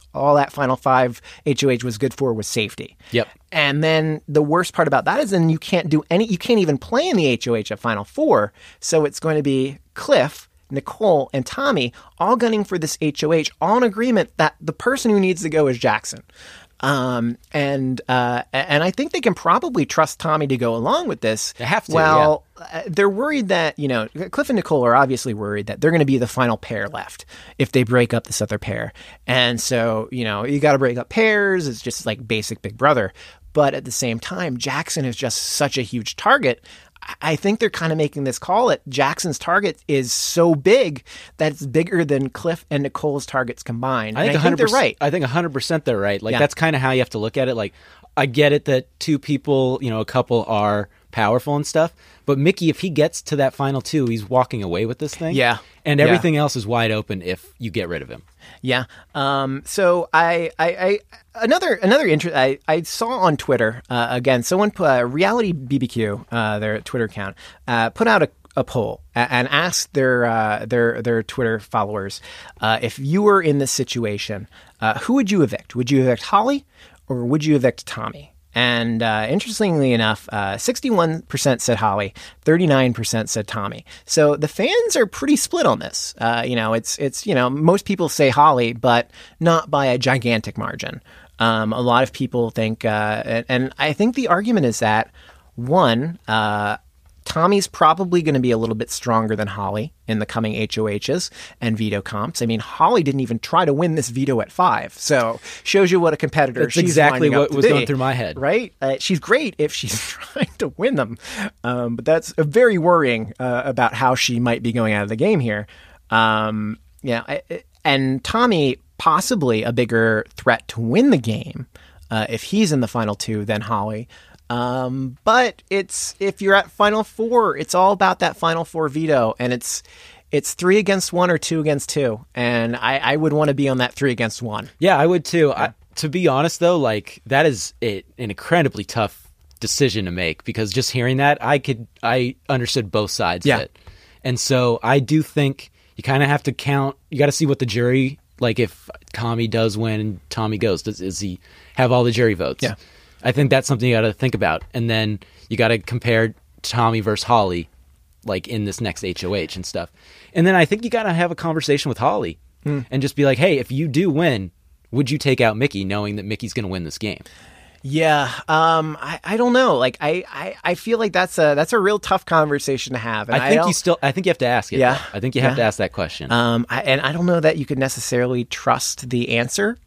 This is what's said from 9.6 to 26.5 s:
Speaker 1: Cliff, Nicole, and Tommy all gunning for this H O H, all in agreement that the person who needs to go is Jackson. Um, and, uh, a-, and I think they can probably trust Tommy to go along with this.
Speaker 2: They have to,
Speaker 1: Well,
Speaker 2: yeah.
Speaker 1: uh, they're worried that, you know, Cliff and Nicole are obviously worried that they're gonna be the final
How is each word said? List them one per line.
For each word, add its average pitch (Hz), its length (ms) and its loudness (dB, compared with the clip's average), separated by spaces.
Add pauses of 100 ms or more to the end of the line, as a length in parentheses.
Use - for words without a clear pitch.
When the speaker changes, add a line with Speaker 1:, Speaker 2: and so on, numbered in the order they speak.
Speaker 1:
Cliff, - 560 0 (220)
Nicole, 147 600 0
and 131 140 -2
Tommy 214 480 -2 (240)
all 196 180 2
gunning 220 280 0
for 190 160 -4
this 156 200 -6
H 151 240 -4
O 151 80 2
H, 160 200 0 (100)
all 196 160 2
in 254 60 2
agreement 220 540 0
that - 220 0
the 156 140 -6
person 247 380 0
who 208 80 4
needs 185 240 0
to 160 60 -2
go 151 180 2
is 127 100 0
Jackson. 110 460 0 (580)
Um, 127 560 0 (140)
and, 139 560 -2
uh, 123 360 0 (100)
a-, - 20 -2 (160)
and 147 120 4
I 185 80 0
think 269 200 -4
they 370 80 -4
can 233 140 0
probably 214 520 0
trust - 340 0
Tommy 156 280 -2
to 135 80 0
go 117 200 0
along 226 340 -2
with 117 100 -6
this. 110 380 -4
Speaker 2:
They 117 80 -8
have 185 220 -2
to, - 40 -8
Speaker 1:
Well, 156 540 4 (120)
Speaker 2:
yeah. 170 60 -20 (100)
Speaker 1:
uh, 165 140 -8
they're 202 220 2
worried 247 400 -2
that, 170 280 0
you 143 120 -2
know, 113 180 0 (240)
Cliff - 180 -2
and 262 60 0
Nicole 156 300 2
are 117 100 6
obviously 131 380 2
worried 101 340 -6
that - 140 -8
they're 151 100 4
gonna 165 140 4
be 135 120 2
the 120 100 0
final 120 300 0